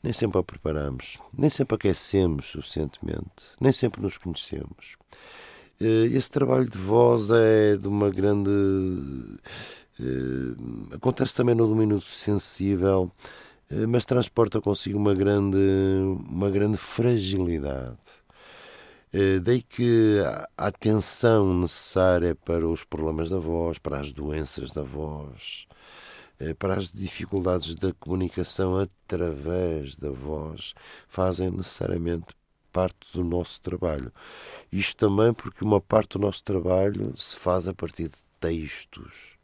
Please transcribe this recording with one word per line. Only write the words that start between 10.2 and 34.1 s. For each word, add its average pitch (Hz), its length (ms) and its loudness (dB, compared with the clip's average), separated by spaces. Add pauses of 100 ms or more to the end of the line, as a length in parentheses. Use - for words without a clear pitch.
acontece 127 400 0
também 123 220 4
no 113 100 6
domínio 107 340 4
sensível, 95 1080 0 (580)
eh, 113 160 -2
mas 117 200 2
transporta 117 560 2
consigo 101 360 -2
uma 104 160 2
grande, 98 460 2 (680)
uma 98 220 0
grande 101 260 2
fragilidade. 87 1200 -2 (1160)
Eh, 95 280 4
daí 120 220 2
que 113 640 4
a, 60 240 -4 (100)
a 82 80 -2
atenção 104 960 2
necessária 87 720 2
para 82 340 -2
os 82 160 -4
problemas 80 440 -4
da 95 100 -2
voz, 82 400 -2
para 71 200 -6
as 73 140 -8
doenças 73 580 -8
da 76 120 -8
voz, 73 840 -12 (720)
eh, 80 140 -6
para 92 220 -2
as 95 180 -4
dificuldades 90 840 -4
da 92 180 -2
comunicação 92 840 -4
através 82 1200 -4
da 73 140 -8
voz, 76 640 -10 (340)
fazem 92 420 -2
necessariamente 87 760 -4 (460)
parte - 420 -2
do 90 100 -2
nosso 87 380 -4
trabalho. 78 500 -4 (580)